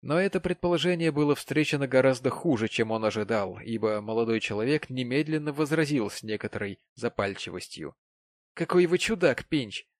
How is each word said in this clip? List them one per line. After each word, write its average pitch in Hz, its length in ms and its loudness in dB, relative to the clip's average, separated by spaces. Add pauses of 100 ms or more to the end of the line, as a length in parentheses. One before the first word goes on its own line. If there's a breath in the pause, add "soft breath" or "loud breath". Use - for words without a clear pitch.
Но 147 180 0
это 190 220 0
предположение 170 720 0
было 147 240 2
встречено 147 520 0
гораздо 131 440 4
хуже, 131 360 2
чем 113 220 0
он 110 160 0
ожидал, 104 540 0
ибо 107 420 -2
молодой 113 380 0
человек 117 500 -2
немедленно 147 640 -2
возразил 147 560 0
с - 140 -10
некоторой 104 580 -6 (140)
запальчивостью. 95 1000 -6 (600)
«Какой 180 320 4
вы 175 100 2
чудак, 175 480 0
Пинч!» 127 400 -4 (140)